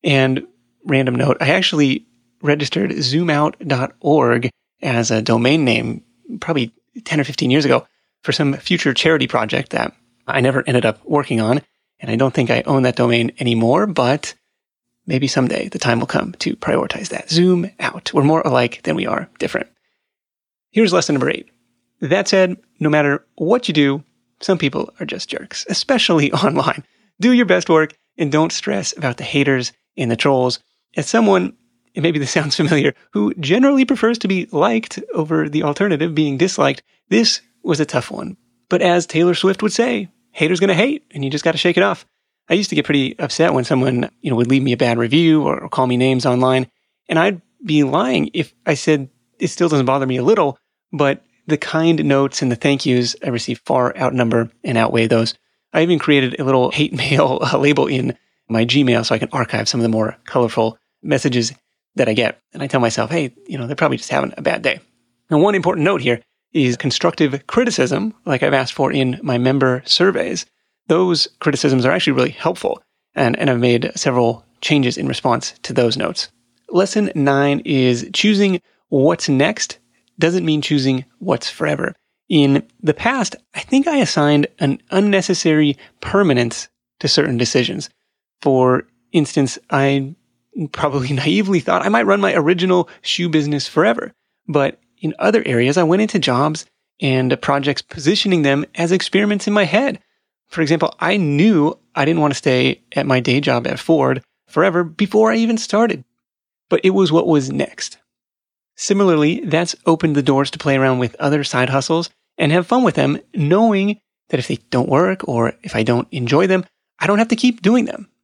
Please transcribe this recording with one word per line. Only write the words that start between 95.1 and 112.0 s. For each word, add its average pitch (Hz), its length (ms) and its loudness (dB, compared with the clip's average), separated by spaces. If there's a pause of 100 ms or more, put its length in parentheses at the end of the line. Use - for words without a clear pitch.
other 214 260 2
areas, 127 320 2
I 180 60 4
went 175 180 2
into 214 180 0
jobs 143 460 -2 (360)
and 131 400 0
projects 139 400 -2
positioning 175 600 0
them 143 240 0 (100)
as 170 160 -2
experiments 202 560 0
in 208 60 0
my 208 120 2
head. 220 340 -2 (480)
For - 140 -6
example, 156 380 0
I 190 180 0
knew 160 600 2 (160)
I 143 120 0
didn't 165 160 0
want 147 100 2
to 135 60 -6
stay 127 460 0 (120)
at 143 100 -2
my 131 140 2
day 127 220 0
job 123 260 -2
at 131 120 -6
Ford 131 440 0 (240)
forever 175 360 0
before 208 480 0
I 226 60 0
even 226 200 0
started. 214 460 -2 (640)
But - 140 0
it 185 80 4
was 190 200 2
what 165 160 2
was 139 240 2
next. - 460 -8 (800)
Similarly, 185 640 2
that's 170 340 -2 (100)
opened 160 300 2
the 143 80 2
doors 139 280 2
to - 80 -14
play 139 180 0
around 131 220 2
with 123 200 -2
other 147 240 0
side 127 260 -2
hustles 160 400 -2 (280)